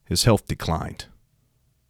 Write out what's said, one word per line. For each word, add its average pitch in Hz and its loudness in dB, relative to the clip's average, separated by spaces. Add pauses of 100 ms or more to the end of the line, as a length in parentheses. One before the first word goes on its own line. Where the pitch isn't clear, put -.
his - 0
health 110 4
declined. - -4 (840)